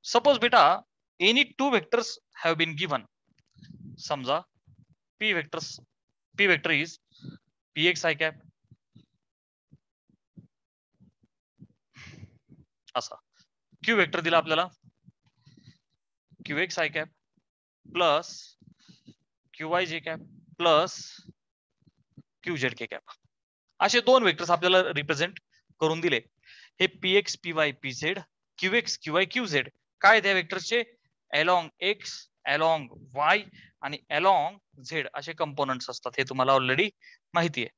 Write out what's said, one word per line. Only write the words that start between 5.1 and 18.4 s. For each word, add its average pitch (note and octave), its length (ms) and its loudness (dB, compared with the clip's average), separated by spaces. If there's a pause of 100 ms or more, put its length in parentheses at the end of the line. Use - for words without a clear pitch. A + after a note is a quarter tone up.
P G#3+ 140 0
vectors, D#3+ 460 -8 (540)
P G3+ 120 2
vector E3 240 2
is D#3 280 -2 (800)
P D3+ 120 0
X E3+ 160 -2
I D#3+ 100 0
cap D#3 200 -4 (4000)
असा. - 200 -8 (680)
Q A3+ 140 2
vector E3+ 260 2
दिला E3 140 2
आपल्याला, D#3+ 300 2 (1800)
Q D3 220 -6
X F3 120 -10
I D#3 100 -2
cap D#3 200 -6 (800)
plus E3 440 0 (1200)